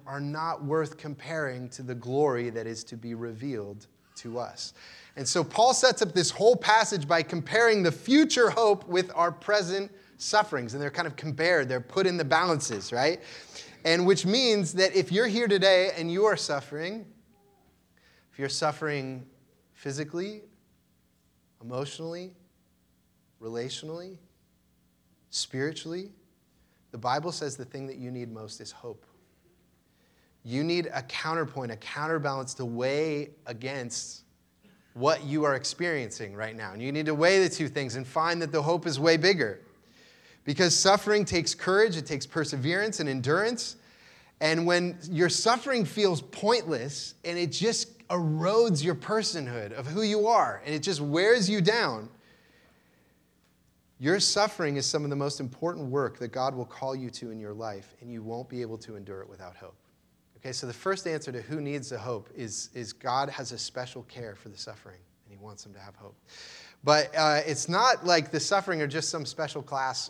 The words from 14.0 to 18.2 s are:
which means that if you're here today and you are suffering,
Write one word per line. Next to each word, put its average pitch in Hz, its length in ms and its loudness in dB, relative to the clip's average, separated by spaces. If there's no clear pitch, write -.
which 190 200 4
means 208 480 2
that 185 220 4
if 185 160 2
you're 214 160 4
here 233 200 0
today 190 500 6
and 165 140 -4
you 190 140 2
are 208 120 4
suffering, 160 680 -6